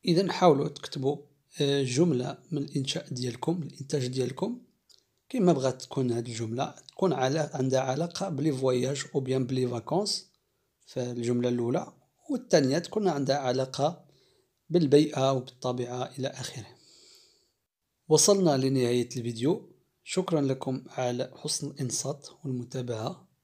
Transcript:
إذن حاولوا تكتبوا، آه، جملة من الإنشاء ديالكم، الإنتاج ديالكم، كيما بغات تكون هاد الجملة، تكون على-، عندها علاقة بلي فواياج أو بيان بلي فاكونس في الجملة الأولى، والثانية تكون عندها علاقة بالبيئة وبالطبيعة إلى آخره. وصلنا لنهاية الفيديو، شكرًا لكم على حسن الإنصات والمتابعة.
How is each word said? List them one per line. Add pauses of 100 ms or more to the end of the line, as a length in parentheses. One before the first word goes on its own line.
إذن
حاولوا
تكتبوا، (440)
آه،
جملة (120)
من
الإنشاء
ديالكم،
الإنتاج
ديالكم، (640)
كيما
بغات
تكون
هاد
الجملة، (140)
تكون
على-،
عندها
علاقة
بلي
فواياج (100)
أو
بيان
بلي
فاكونس (540)
في
الجملة
الأولى، (380)
والثانية
تكون
عندها
علاقة (680)
بالبيئة
وبالطبيعة
إلى
آخره. (1400)
وصلنا
لنهاية
الفيديو، (320)
شكرًا
لكم
على
حسن
الإنصات (160)
والمتابعة. (140)